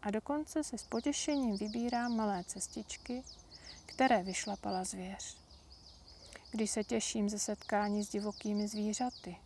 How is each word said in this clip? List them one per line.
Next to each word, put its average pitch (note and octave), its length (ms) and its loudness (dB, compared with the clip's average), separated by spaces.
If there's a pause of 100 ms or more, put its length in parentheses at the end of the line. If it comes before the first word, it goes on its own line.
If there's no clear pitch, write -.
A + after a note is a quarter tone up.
a G#3 80 -2
dokonce C#4+ 540 0
si - 140 -6
s - 60 -8
potěšením C4+ 720 2
vybírám A#3 600 0
malé G3+ 280 2
cestičky, - 760 -6 (640)
které B3 360 6
vyšlapala F#3+ 640 -2
zvěř. F#3+ 520 -6 (1120)
Když G#3+ 200 2
se G#3+ 140 2
těším A3 440 2
ze G#3 100 0
setkání G#3 640 2
s G#3 40 -6
divokými G#3 600 0
zvířaty G#3+ 760 0